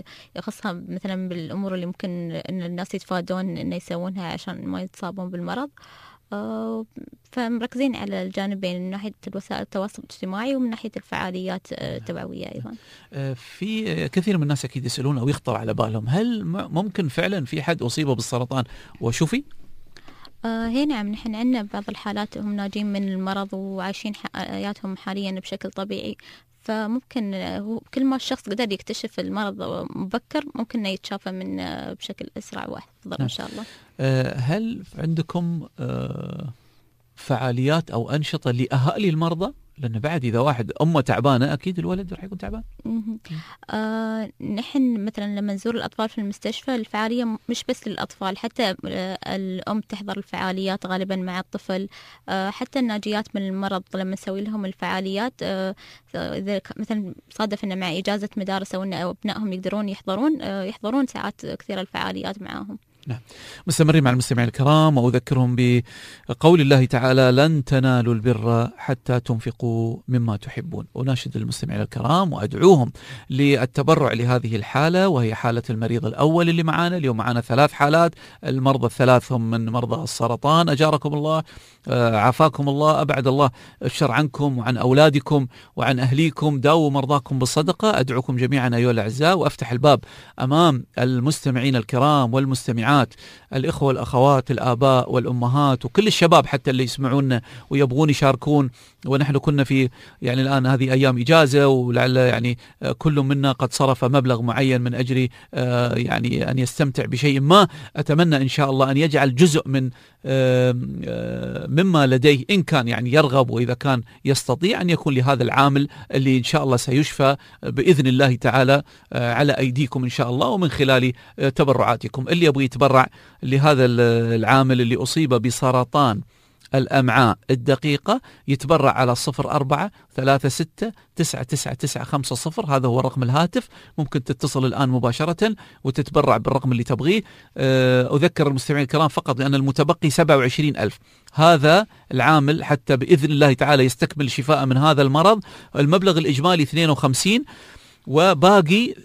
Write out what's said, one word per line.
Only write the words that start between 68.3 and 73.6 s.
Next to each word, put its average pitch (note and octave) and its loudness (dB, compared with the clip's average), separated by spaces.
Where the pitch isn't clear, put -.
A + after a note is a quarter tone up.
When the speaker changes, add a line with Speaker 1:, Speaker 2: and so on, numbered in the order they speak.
Speaker 2:
حتى B2+ -4
تنفقوا A2+ -4
مما A#2 0
تحبون". A2 -10
أناشد B2+ -4
المستمعين A2 -6
الكرام C#3 -2
وأدعوهم C3 4
للتبرع C#3 2